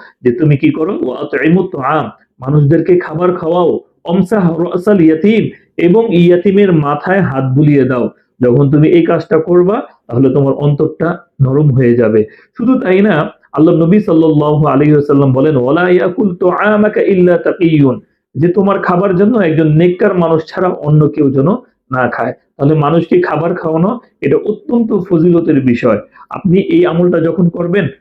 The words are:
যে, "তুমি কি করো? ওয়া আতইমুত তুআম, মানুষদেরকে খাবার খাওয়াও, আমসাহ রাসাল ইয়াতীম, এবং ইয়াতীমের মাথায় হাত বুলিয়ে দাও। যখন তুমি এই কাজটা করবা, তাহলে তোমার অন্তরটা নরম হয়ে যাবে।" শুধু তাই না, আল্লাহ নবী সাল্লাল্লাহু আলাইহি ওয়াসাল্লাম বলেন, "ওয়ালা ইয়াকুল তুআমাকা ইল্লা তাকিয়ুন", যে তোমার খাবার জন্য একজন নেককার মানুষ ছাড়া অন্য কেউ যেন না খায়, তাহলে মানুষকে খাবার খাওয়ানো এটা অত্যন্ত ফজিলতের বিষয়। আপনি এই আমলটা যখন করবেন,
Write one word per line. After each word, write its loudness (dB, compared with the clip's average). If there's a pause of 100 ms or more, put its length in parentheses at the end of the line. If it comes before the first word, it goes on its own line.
(220)
যে, 2
"তুমি 0
কি 0
করো? -4
ওয়া -6
আতইমুত 0
তুআম, -4 (300)
মানুষদেরকে 2
খাবার -4
খাওয়াও, -2 (280)
আমসাহ 0
রাসাল 0
ইয়াতীম, 2 (280)
এবং 2
ইয়াতীমের 2
মাথায় -2
হাত -2
বুলিয়ে 2
দাও। -2 (300)
যখন 2
তুমি 2
এই 4
কাজটা -2
করবা, 0 (240)
তাহলে 0
তোমার 0
অন্তরটা -2 (240)
নরম 2
হয়ে 2
যাবে।" 2 (320)
শুধু 0
তাই 0
না, 0 (220)
আল্লাহ 2
নবী 2
সাল্লাল্লাহু 0
আলাইহি 2
ওয়াসাল্লাম 2
বলেন, 0
"ওয়ালা 0
ইয়াকুল 0
তুআমাকা 0
ইল্লা 2
তাকিয়ুন", 0 (340)
যে 0
তোমার 0
খাবার -2
জন্য 2
একজন 0
নেককার 0
মানুষ 0
ছাড়া -4
অন্য 0
কেউ 0
যেন 0 (420)
না -2
খায়, -6 (240)
তাহলে 0
মানুষকে 0
খাবার -4
খাওয়ানো -4 (200)
এটা 0
অত্যন্ত -4
ফজিলতের 0
বিষয়। 0 (320)
আপনি 0
এই 0
আমলটা 0
যখন 0
করবেন, -4 (120)